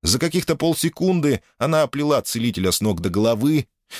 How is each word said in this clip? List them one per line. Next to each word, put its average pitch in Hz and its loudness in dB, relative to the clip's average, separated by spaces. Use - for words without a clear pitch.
За 92 0
каких-то 165 -2
полсекунды 160 0
она 156 2
оплела 143 0
целителя 104 -2
с - -2
ног 104 0
до 90 -2
головы 117 0